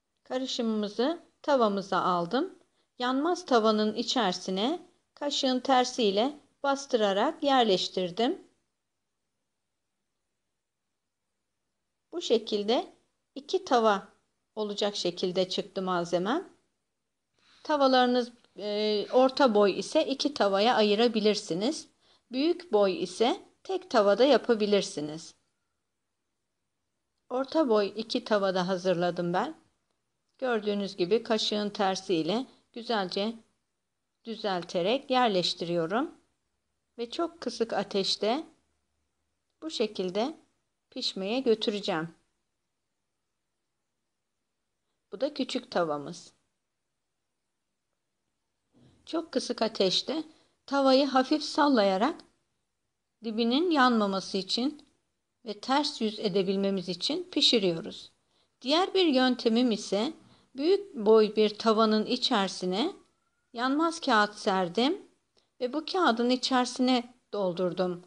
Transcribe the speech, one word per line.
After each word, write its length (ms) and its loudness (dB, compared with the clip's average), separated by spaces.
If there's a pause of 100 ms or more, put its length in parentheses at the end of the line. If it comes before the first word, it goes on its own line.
(240)
karışımımızı 1000 -4 (180)
tavamıza 600 0
aldım. 580 -2 (400)
Yanmaz 460 -2
tavanın 500 2
içerisine 960 -2 (240)
kaşığın 460 -2
tersiyle 840 0 (220)
bastırarak 800 0
yerleştirdim. 1040 2 (3750)
Bu 100 -8
şekilde 720 -2 (420)
iki 300 -6
tava 420 2 (480)
olacak 400 -4
şekilde 540 -2
çıktı 320 -6
malzemem. 680 -2 (1120)
Tavalarınız, 680 2 (260)
e, 540 -2
orta 440 4
boy 240 4
ise 280 0
iki 260 -2
tavaya 420 2
ayırabilirsiniz. 1120 0 (440)
Büyük 420 -2
boy 300 2
ise 380 -2 (220)
tek 260 -8
tavada 360 4
yapabilirsiniz. 1120 0 (1900)
Orta 400 0
boy 260 2
iki 280 -4
tavada 440 0
hazırladım 640 0
ben. 220 -2 (840)
Gördüğünüz 580 -2
gibi 280 0
kaşığın 460 -2
tersi 460 -2
ile 300 0 (280)
güzelce 640 -4 (880)
düzelterek 840 -2
yerleştiriyorum. 1120 0 (760)
Ve 120 -10
çok 320 -6
kısık 320 -6
ateşte 760 -2 (1120)
bu 80 -10
şekilde 680 -4 (520)
pişmeye 500 -6
götüreceğim. 760 -2 (3000)
Bu 100 -10
da 120 -2
küçük 380 -6
tavamız. 640 -4 (2750)
Çok 260 -6
kısık 300 -4
ateşte 600 -2 (420)
tavayı 400 4
hafif 380 2
sallayarak 800 2 (1000)
dibinin 480 0
yanmaması 640 2
için 500 -4 (580)
ve 140 -10
ters 420 -2
yüz 180 -4
edebilmemiz 680 0
için 420 -6
pişiriyoruz. 800 0 (500)
Diğer 320 0
bir 120 4
yöntemim 640 2
ise 420 -2 (420)
büyük 400 0
boy 400 4
bir 220 2
tavanın 480 2
içerisine 880 -2 (580)
yanmaz 460 -2
kağıt 360 2
serdim 720 0 (520)
ve 140 -4
bu 120 -4
kağıdın 440 2
içerisine 840 0 (200)
doldurdum 720 -2